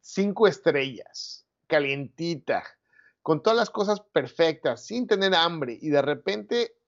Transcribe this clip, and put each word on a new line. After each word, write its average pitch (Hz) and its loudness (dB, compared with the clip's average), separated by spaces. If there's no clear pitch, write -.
cinco 202 2
estrellas, - -4
calientita, 139 -2
con 156 2
todas 226 4
las 220 0
cosas 208 -2
perfectas, 160 0
sin 240 -6
tener 196 2
hambre, 165 0
y 156 -6
de 143 4
repente 202 -4